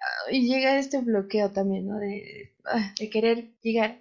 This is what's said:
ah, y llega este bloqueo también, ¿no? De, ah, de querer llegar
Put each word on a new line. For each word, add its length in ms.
ah, 300
y 160
llega 320
este 220
bloqueo 500
también, 380
¿no? 100
De, 560
ah, 320
de 140
querer 400
llegar 400